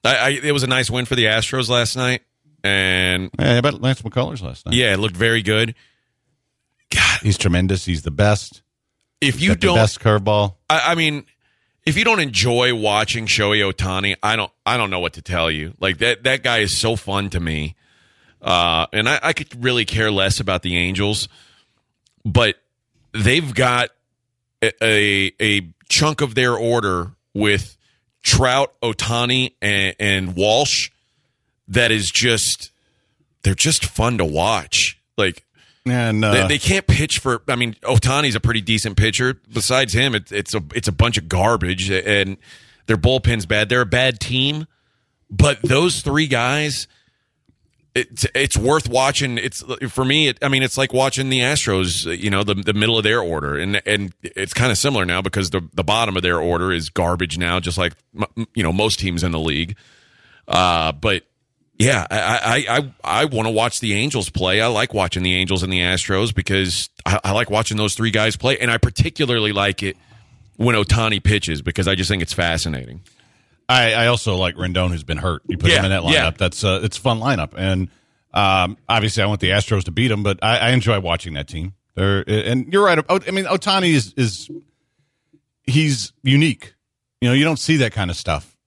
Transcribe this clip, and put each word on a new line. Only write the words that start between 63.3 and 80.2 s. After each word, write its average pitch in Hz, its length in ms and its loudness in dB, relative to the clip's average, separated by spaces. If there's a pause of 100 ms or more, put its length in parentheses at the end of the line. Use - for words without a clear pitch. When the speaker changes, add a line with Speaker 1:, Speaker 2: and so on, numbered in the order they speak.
Speaker 1:
watch 113 280 0
the 110 160 -2
Angels 117 340 -2
play. 92 320 0
I 113 60 2
like 120 260 -2
watching 92 300 -2
the 92 120 0
Angels 92 280 0
and 92 100 -2
the 90 60 0
Astros 92 540 0
because 95 560 -2 (180)
I, 104 160 0
I 95 80 -2
like 110 180 0
watching 107 260 0
those 107 200 -2
three 113 160 -2
guys 107 240 0
play, 123 240 -2
and 120 100 0
I 117 80 0
particularly 120 760 -2
like 101 300 0
it 95 160 -6 (600)
when 120 180 2
Ohtani 107 480 2
pitches 82 400 0
because 85 240 -2
I 95 80 2
just 90 120 -2
think 95 140 -2
it's 80 120 -6
fascinating. 82 680 -2 (680)
Speaker 2:
I, 120 220 4
I 117 140 2
also 113 280 0
like 90 200 -2
Rendon, 90 340 0
who's 82 140 -4
been 76 160 -4
hurt. 87 280 -4
You 92 80 -4
put - 140 2
Speaker 1:
Yeah, 165 80 4
Speaker 2:
him 98 80 2
in 95 60 2
that 95 100 0
lineup. 85 120 2
Speaker 1:
yeah. 131 180 2
Speaker 2:
That's, - 320 -2
uh, 95 180 0
it's 107 160 -4
a - 40 -10
fun 117 180 0
lineup, 110 360 -2
and, 92 320 -2 (460)
um, 95 440 2 (120)
obviously 110 320 0
I 98 60 2
want 101 140 -2
the 92 100 2
Astros 101 320 0
to 92 80 -6
beat 113 180 0
'em, 104 140 0